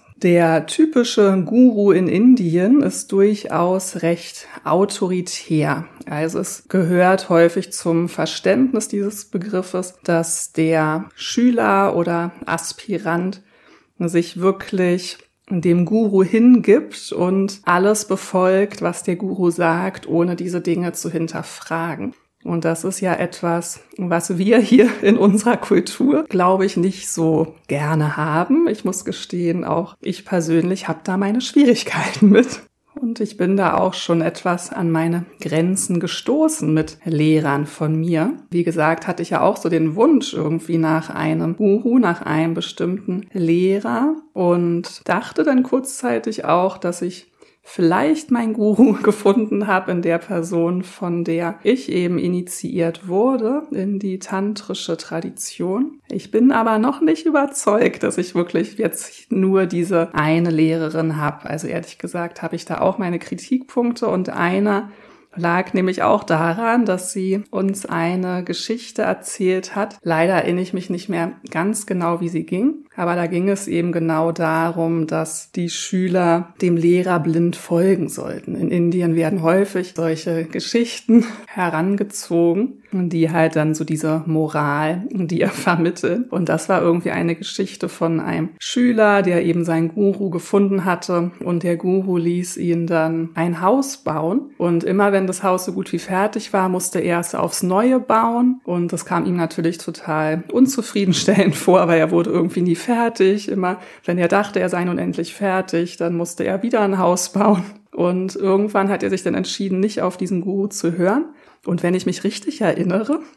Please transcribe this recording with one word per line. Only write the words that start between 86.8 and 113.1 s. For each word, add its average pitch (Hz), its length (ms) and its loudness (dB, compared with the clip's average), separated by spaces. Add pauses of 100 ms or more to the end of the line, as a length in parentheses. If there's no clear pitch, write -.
irgendwie 175 300 0
eine 170 240 -2
Geschichte 190 520 -8
von 165 320 -2
einem 170 300 -4 (100)
Schüler, 220 640 2
der 175 240 2
eben 170 180 0
seinen 165 300 0
Guru 202 360 0
gefunden 196 540 0
hatte. 175 560 -2
Und 175 240 -4
der 175 140 0
Guru 185 400 0
ließ 175 400 -2
ihn 170 300 0
dann 165 480 0
ein 170 260 -2
Haus 262 360 0
bauen. 160 600 -4
Und 170 260 0
immer 202 300 2
wenn 190 140 2
das 185 160 -6
Haus 185 200 0
so 196 80 -6
gut 185 220 -6
wie 170 60 -4
fertig 208 520 -4
war, 190 160 0
musste 185 320 -2
er 170 200 0
es - 160 -6
aufs - 280 -4
Neue 226 380 2
bauen. 240 640 2
Und 175 260 -2
das 170 140 -6
kam 175 200 -2
ihm 175 120 0
natürlich 170 400 -2
total 160 760 -4
unzufriedenstellend 202 1040 2
<laughs> - 0 -
vor, 180 320 6
weil 165 120 4
er 160 120 2
wurde 170 200 2
irgendwie 170 300 0
nie 175 200 2
fertig. 233 640 2
Immer 185 320 -2 (240)
wenn 175 140 -2
er 175 100 2
dachte, 196 320 2
er 185 100 0
sei 175 140 -2
nun 175 140 -2
endlich 175 360 -4
fertig, 185 640 -2
dann 170 200 -2
musste 170 260 -4
er 190 200 -2
wieder 240 180 0
ein 196 160 0
Haus 185 340 0
bauen. 202 320 4 (300)
Und 185 420 -2
irgendwann 196 540 2
hat 202 140 -2
er 202 60 0
sich 190 140 -2
dann 175 120 -2
entschieden, 185 440 -4
nicht 208 220 -2
auf 185 160 -2
diesen 185 240 -2
Guru 196 260 -2
zu 170 300 -4
hören. 202 280 2 (400)
Und 175 180 -2
wenn 175 100 2
ich 185 120 -2
mich 180 180 -2
richtig - 380 -6
erinnere, 202 580 0 (180)